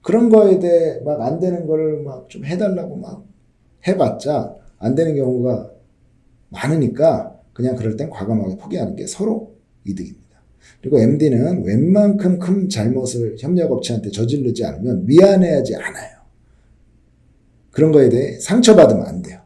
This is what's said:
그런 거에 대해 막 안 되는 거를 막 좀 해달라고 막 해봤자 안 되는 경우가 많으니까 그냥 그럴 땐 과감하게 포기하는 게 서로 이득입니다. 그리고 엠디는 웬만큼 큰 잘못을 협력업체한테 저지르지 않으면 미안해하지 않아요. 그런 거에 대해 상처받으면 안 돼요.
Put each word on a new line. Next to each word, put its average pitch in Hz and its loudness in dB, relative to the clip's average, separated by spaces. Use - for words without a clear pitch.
그런 226 2
거에 208 6
대해 170 2
막 147 -4
안 147 -4
되는 170 -4
거를 156 -2
막 139 -14
좀 - -16
해달라고 180 -4
막 - -16
해봤자 147 -2
안 120 -2
되는 156 0
경우가 127 -2
많으니까 151 -2
그냥 120 -4
그럴 110 -6
땐 151 -8
과감하게 98 -4
포기하는 107 -8
게 98 -12
서로 - -6
이득입니다. 90 -12
그리고 135 0
엠디는 143 2
웬만큼 180 2
큰 180 -2
잘못을 120 -4
협력업체한테 127 -2
저지르지 117 -4
않으면 104 -4
미안해하지 165 4
않아요. - -14
그런 156 2
거에 135 6
대해 127 -2
상처받으면 170 6
안 - -10
돼요. - -16